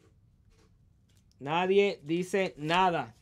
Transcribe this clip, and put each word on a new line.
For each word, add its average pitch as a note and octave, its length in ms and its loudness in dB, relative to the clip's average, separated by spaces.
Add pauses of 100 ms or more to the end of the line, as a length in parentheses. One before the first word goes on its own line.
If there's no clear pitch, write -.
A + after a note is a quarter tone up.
(1400)
Nadie F#3 640 2
dice F3+ 560 -4
nada. D#3+ 640 0